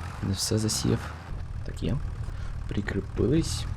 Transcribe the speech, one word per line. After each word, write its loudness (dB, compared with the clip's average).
Не 2
все 2
засіяв. 4
Так, -4
є. 2
Прикріпились. 2